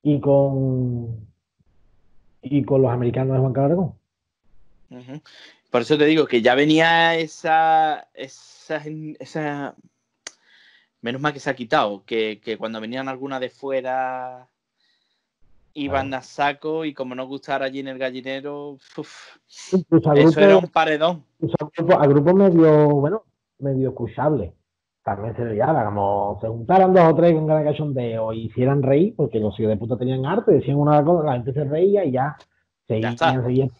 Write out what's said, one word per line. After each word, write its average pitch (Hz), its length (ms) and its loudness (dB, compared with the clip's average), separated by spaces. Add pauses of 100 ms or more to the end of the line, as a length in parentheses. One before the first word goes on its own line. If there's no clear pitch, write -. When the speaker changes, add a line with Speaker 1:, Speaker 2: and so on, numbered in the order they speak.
Speaker 1:
y 147 160 2
con, 131 1080 -2 (1120)
y 139 220 -2
con 135 180 2
los 127 80 2
americanos 123 440 -2
de 131 60 0
Juan 131 120 0
Carlos 135 180 0
Aragón. 170 240 -2 (1160)
Speaker 2:
Ujú. 151 80 -14 (500)
Por 120 120 0
eso 147 140 2
te 147 100 4
digo 156 200 4
que 120 160 0
ya 123 140 4
venía 165 580 4
esa, 160 1000 0
esa - 680 -12
gen-, 156 400 -14
esa, 143 560 -8 (1200)
menos 120 220 -8
mal 147 100 -2
que 143 80 -14
se 143 100 -6
ha 131 40 -4
quitado, 117 500 -2
que, 110 380 -4
que 110 160 -8
cuando 110 220 -10
venían 131 280 -10
algunas 131 300 -10
de 127 120 -8
fuera 127 960 -8 (1300)
iban 139 340 -6
Speaker 1:
Claro. 131 120 -8
Speaker 2:
a - 40 -20
saco 156 600 -6
y 147 80 -8
como 127 220 -10
no 131 140 -10
gustara 135 380 -6
allí 135 140 -8
en 135 80 -12
el 131 100 -14
gallinero, 135 720 -10 (260)
uf, - 400 -18 (360)
Speaker 1:
Incluso 165 380 2
a 147 40 4
Speaker 2:
eso 147 80 6
Speaker 1:
grupos, 156 200 6
Speaker 2:
era 196 140 8
un 180 120 2
paredón. 156 560 0 (140)
Speaker 1:
incluso - 220 -4
a 151 160 -6
grupos, 170 260 2
a 147 60 4
grupos 147 260 4
medio, 160 540 6
bueno, 147 340 0 (380)
medio 131 300 -2
escuchables. 120 600 -4 (520)
También 107 320 -6
se 120 80 -6
veía, 110 220 -2 (180)
como 101 560 -2
se 113 80 -6
juntaran 175 440 2
dos 170 200 6
o - 20 2
tres 170 180 4
con 156 140 0
ganas 156 180 2
de 151 60 2
cachondeo 120 600 -4
y 113 140 -8
hicieran 135 360 0
reír, 147 340 2
porque 123 220 -2
los 104 220 -2
hijos 110 100 0
de 107 60 0
puta 117 200 -6
tenían 131 300 -4
arte, 202 260 -2
decían 139 260 2
una 147 260 4
cosa, 160 220 2
la 135 80 -2
gente 123 180 -6
se 147 120 -4
reía 180 400 0
y 139 80 -2
ya, 135 260 -4
Speaker 2:
Ya - 80 -20 (420)
Speaker 1:
seguían, 110 240 -2
Speaker 2:
está. 131 320 0
Speaker 1:
seguían. 131 360 0